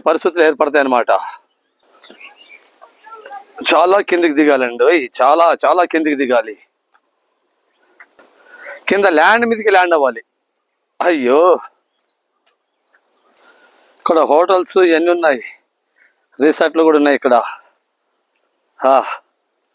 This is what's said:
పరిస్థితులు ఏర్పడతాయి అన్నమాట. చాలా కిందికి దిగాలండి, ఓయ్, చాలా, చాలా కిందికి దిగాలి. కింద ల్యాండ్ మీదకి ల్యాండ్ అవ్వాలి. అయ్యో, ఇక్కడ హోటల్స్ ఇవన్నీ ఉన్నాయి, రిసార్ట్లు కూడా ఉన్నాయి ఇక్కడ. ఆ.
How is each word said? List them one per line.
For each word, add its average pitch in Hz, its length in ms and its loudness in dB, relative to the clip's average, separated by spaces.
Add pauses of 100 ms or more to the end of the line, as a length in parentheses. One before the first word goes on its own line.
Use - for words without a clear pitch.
పరిస్థితులు 165 420 0
ఏర్పడతాయి 147 360 0
అన్నమాట. 123 280 0 (2500)
చాలా 180 260 2 (120)
కిందికి 170 300 -2
దిగాలండి, 131 460 0
ఓయ్, 156 180 2 (160)
చాలా, 151 460 2
చాలా 165 180 0 (100)
కిందికి 156 300 -2
దిగాలి. 117 320 -2 (2250)
కింద 196 160 0 (140)
ల్యాండ్ 214 320 2
మీదకి 220 240 -2
ల్యాండ్ 180 220 2
అవ్వాలి. 123 260 -2 (840)
అయ్యో, 143 360 2 (2500)
ఇక్కడ 165 180 0 (120)
హోటల్స్ 180 480 0 (100)
ఇవన్నీ 165 280 0
ఉన్నాయి, 151 260 -2 (1000)
రిసార్ట్లు 156 400 0
కూడా 156 180 4
ఉన్నాయి 143 200 2
ఇక్కడ. 123 140 0 (1600)
ఆ. - 20 4 (800)